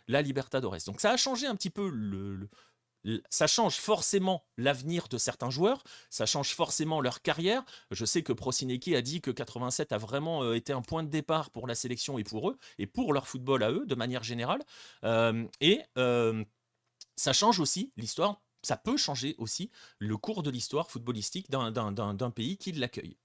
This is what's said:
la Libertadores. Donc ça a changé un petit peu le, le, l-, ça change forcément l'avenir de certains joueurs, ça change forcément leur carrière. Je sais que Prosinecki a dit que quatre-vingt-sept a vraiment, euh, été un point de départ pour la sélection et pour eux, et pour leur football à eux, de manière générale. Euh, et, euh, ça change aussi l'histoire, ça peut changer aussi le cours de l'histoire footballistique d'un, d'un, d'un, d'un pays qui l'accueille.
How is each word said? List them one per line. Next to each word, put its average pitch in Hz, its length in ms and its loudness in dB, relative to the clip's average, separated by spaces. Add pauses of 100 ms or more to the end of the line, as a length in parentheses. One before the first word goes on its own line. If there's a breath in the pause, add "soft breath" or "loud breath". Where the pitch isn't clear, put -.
la 139 140 4
Libertadores. 131 640 -2
Donc 101 140 -6
ça 214 100 6
a 247 60 6
changé 262 300 0
un 233 80 0
petit 185 160 -4
peu 202 180 -4
le, 101 480 -4
le, 101 120 -8 (560 soft breath)
l-, 107 260 -2
ça - 160 4
change 208 300 2
forcément 190 680 2 (120)
l'avenir 139 520 0
de 123 100 -6
certains - 320 -2
joueurs, 190 320 2 (260 loud breath)
ça - 160 -4
change - 300 0
forcément 160 460 0
leur 123 200 -2
carrière. 175 440 2 (260 loud breath)
Je 117 140 -4
sais 160 180 2
que - 100 -2
Prosinecki 127 640 -2
a 123 80 2
dit 151 180 -6
que 131 120 -4
quatre-vingt-sept 123 580 -4
a 110 80 0
vraiment, 139 460 -2
euh, 117 100 2
été 120 180 -2
un 127 100 -2
point 160 200 -2
de 156 60 -4
départ 156 420 0
pour 120 160 -8
la 120 80 -4
sélection 123 440 -4
et 104 60 -2
pour 110 240 -2
eux, 269 100 -4 (200 loud breath)
et 101 80 -2
pour 226 260 0
leur 139 140 2
football 127 380 2
à 113 80 4
eux, 233 140 -2
de 143 100 -2
manière 123 260 -2
générale. 120 400 -2 (420 loud breath)
Euh, 113 400 4 (160)
et, 185 200 6 (180)
euh, 117 460 4 (720)
ça - 160 2
change 208 260 6
aussi 180 380 0
l'histoire, 160 440 0 (220)
ça 123 140 0
peut 254 200 0
changer 135 420 -2
aussi 139 320 -4 (280 loud breath)
le 107 180 0
cours 190 280 -4
de 147 60 0
l'histoire 131 380 -2
footballistique 120 640 -6
d'un, 127 220 0
d'un, 110 180 0
d'un, 101 240 -2
d'un 120 160 -2
pays 131 260 -4
qui - 140 -8
l'accueille. 123 540 -6